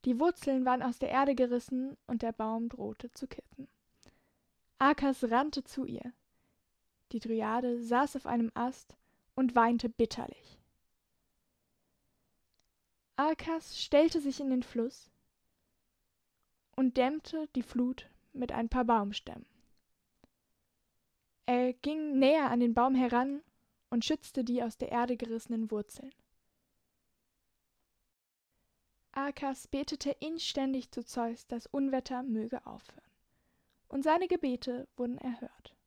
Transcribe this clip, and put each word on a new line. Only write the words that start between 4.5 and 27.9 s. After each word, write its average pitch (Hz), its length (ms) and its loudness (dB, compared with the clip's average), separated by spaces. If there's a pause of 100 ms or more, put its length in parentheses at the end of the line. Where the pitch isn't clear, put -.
Arkas 277 460 2
rannte 262 400 2
zu - 220 -6
ihr. - 280 -8 (1000)
Die 233 60 -2
Dryade 226 640 0
saß 240 360 2
auf - 80 -8
einem 233 280 0
Ast - 440 -6 (360)
und 254 220 2
weinte 233 320 6
bitterlich. - 720 -2 (2500)
Arkas 320 680 -2
stellte 320 380 6
sich 285 220 -4
in 277 80 -2
den 254 140 0
Fluss - 460 -6 (1700)
und 262 220 2
dämmte 302 580 0
die 247 80 0
Flut 247 460 -2 (240)
mit 247 180 -6
ein 233 160 -2
paar 254 180 2
Baumstämmen. 208 600 0 (2000)
Er 247 280 2
ging 294 460 -2
näher 277 320 6
an 233 80 2
den 240 140 4
Baum 254 220 4
heran 254 460 2 (480)
und 233 160 0
schützte - 380 -2
die 240 200 0
aus 226 140 -4
der - 140 -6
Erde 240 260 0
gerissenen 226 540 -4
Wurzeln. 220 420 -8 (3000)